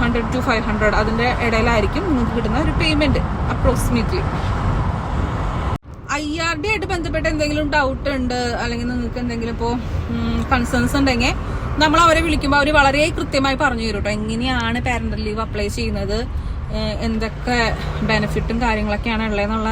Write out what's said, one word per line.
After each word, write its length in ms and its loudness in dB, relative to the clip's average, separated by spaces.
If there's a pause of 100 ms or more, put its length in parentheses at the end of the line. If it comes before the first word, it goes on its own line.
ഹൺഡ്രഡ് 320 0
to 140 0
ഫൈവ് 200 2
ഹൺഡ്രഡ് 340 2
അതിന്റെ 260 0 (200)
ഇടയിലായിരിക്കും 600 2
നിങ്ങൾക്ക് 300 2
കിട്ടുന്ന 280 0
ഒരു 160 2
പേയ്മെന്റ് 400 2 (320)
approximately. 680 2 (2000)
ഐ 40 -4 (220)
ആർ 160 0
ഡി 100 -2
ആയിട്ട് 220 -2
ബന്ധപ്പെട്ട് 380 0
എന്തെങ്കിലും 340 0 (100)
ഡൗട്ട് 400 0
ഉണ്ട്, 240 -2 (220)
അല്ലെങ്കിൽ 320 -2
നിങ്ങൾക്ക് 300 -4
എന്തെങ്കിലും 320 -4
ഇപ്പോ, 140 -2 (440)
ഉം, 220 0 (160)
കൺസേൺസ് 480 2
ഉണ്ടെങ്കിൽ 320 2 (500)
നമ്മൾ 220 4
അവരെ 220 6
വിളിക്കുമ്പോൾ 340 2
അവർ 160 2
വളരെ 240 6 (160)
കൃത്യമായി 460 0
പറഞ്ഞു 240 0
തരും 180 -2
കേട്ടോ, 140 -2
എങ്ങനെയാണ് 680 -2
പാരന്റൽ 380 -2
ലീവ് 200 -2
അപ്ലൈ 300 -4
ചെയ്യുന്നത്, 440 -2 (580)
ഏഹ്, 180 -2 (120)
എന്തൊക്കെ 520 -2 (520)
ബെനിഫിറ്റും 540 0
കാര്യങ്ങളൊക്കെയാണ് 680 0
ഉള്ളതെന്നുള്ള 420 0